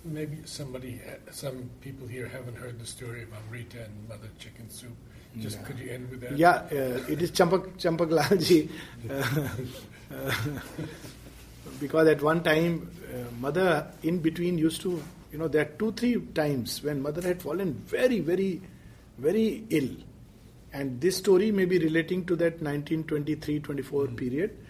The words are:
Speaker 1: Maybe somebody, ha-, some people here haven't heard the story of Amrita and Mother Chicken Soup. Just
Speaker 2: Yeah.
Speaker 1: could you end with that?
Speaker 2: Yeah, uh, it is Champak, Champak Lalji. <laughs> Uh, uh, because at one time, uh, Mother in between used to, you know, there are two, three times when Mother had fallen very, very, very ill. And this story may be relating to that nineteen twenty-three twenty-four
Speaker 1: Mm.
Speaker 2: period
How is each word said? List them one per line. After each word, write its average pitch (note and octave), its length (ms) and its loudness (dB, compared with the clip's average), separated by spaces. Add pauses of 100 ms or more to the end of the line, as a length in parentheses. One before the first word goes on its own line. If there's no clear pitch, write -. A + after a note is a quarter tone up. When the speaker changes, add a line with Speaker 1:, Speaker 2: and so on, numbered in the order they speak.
Speaker 1:
Maybe D#3 420 -6
somebody, B2+ 600 -10
ha-, G#2+ 260 -16
some B2+ 380 -8 (120)
people C3+ 260 -12
here B2 200 -8
haven't B2 300 -12
heard B2 220 -12
the A2+ 60 -14
story A#2+ 380 -12
of - 100 -14
Amrita A#2 520 -12
and G#2 240 -14
Mother G#2+ 180 -14 (100)
Chicken A2+ 320 -16
Soup. B2+ 220 -16 (480)
Just G#2+ 200 -8
Speaker 2:
Yeah. - 40 -12
Speaker 1:
could - 160 -10
you B2 120 -10
end B2 180 -8
with B2 120 -12
that? B2 160 -4
Speaker 2:
Yeah, E3+ 180 8 (160)
uh, C3 420 -2
it D3 80 0
is F3 100 0
Champak, F#3 460 4
Champak E3 320 2
Lalji. D#3+ 600 6 (380)
<laughs> C3 600 -2 (400)
Uh, C#3+ 60 -12
uh, C3+ 160 -4 (1500)
because D#3 260 6
at D3+ 140 8
one D#3+ 220 4
time, E3 460 4 (240)
uh, B2 160 -8 (100)
Mother D#3 480 2 (160)
in E3+ 160 2
between E3+ 380 0
used D#3 240 2
to, F3+ 200 -2 (300)
you D3 60 -8
know, D#3+ 100 0
there D3+ 160 4
are D3 140 -2
two, G#3+ 140 2
three A#3 280 2 (140)
times C#3+ 500 0
when D3 180 -2
Mother D3 200 -4
had F3+ 200 0
fallen E3 320 -2
very, A#3+ 460 2
very, F3+ 420 0 (560)
very F3+ 520 2
ill. C#3 200 2 (840)
And C#3 280 -4
this F#3 160 2
story G3+ 340 6
may F#3+ 140 4
be F3+ 140 6
relating E3 460 2
to F3+ 120 2
that E3 240 2
nineteen D3+ 420 -2
twenty-three D3+ 560 0
twenty-four C#3 480 -2
Speaker 1:
Mm. A#2+ 100 -8
Speaker 2:
period C#3 400 -2 (120)